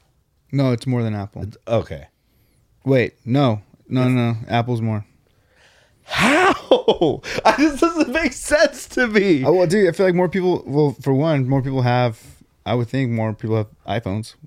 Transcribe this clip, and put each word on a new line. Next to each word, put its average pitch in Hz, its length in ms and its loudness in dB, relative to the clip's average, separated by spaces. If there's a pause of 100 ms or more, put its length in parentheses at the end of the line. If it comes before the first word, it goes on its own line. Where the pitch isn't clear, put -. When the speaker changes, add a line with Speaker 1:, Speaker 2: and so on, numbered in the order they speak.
(520)
Speaker 1:
No, 135 220 2
it's 113 120 -4
more 123 160 0
than 110 140 -2
Apple. 98 260 -8
Speaker 2:
It's, 107 160 -12 (100)
okay. 87 380 -4 (800)
Speaker 1:
Wait, 127 300 2 (100)
no. 117 380 0 (240)
No, 127 200 0
no, 120 260 0
no. 110 40 -4 (100)
Apple's 117 340 -2
more. 110 260 -4 (960)
Speaker 2:
How? 320 520 2
<laughs> - 680 0 (360)
This 302 220 0
doesn't 330 320 2
make 320 220 -2
sense 294 560 0
to 254 180 0
me. 190 380 2
Speaker 1:
Oh, 151 80 4
well, 180 140 4
dude, 190 200 4
I 165 40 2
feel 190 140 0
like 180 100 2
more 180 140 2
people, 180 360 0
well, 143 260 0 (100)
for 139 120 -2
one, 139 340 0
more 135 140 0
people 131 220 -2
have, 123 360 0 (460)
I 101 80 -2
would 120 140 -2
think 131 240 -2
more 110 220 -2
people 110 240 -2
have 107 100 -2 (200)
iPhones. 104 480 -6 (120)